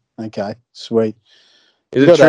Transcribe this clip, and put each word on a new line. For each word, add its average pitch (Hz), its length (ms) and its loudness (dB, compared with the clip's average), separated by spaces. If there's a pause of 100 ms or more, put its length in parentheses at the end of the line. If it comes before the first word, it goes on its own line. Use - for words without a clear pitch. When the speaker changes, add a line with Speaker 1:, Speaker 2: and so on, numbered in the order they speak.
(180)
Speaker 1:
Okay, 110 360 -12 (180)
sweet. 110 440 -6 (760)
Speaker 2:
Is 123 60 -4
Speaker 1:
You 135 60 2
Speaker 2:
it - 20 4
Speaker 1:
got 170 120 6
Speaker 2:
true 135 100 4